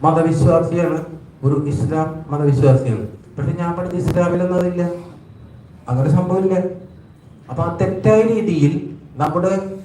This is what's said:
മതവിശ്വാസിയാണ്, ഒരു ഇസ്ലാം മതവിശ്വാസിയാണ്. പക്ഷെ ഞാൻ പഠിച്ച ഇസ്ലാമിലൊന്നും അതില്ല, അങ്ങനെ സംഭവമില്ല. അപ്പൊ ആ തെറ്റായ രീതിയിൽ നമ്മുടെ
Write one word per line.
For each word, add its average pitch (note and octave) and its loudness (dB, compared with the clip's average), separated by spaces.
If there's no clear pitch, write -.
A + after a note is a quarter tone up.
മതവിശ്വാസിയാണ്, E3 2
ഒരു C#3+ 0
ഇസ്ലാം D#3 -2
മതവിശ്വാസിയാണ്. C3+ 2
പക്ഷെ C#3+ -4
ഞാൻ F3 -4
പഠിച്ച F3+ -6
ഇസ്ലാമിലൊന്നും F3+ 0
അതില്ല, F3 0
അങ്ങനെ C3+ 0
സംഭവമില്ല. F#3 2
അപ്പൊ C#3+ -4
ആ F3 -4
തെറ്റായ G#3 4
രീതിയിൽ F#3 0
നമ്മുടെ F3+ -2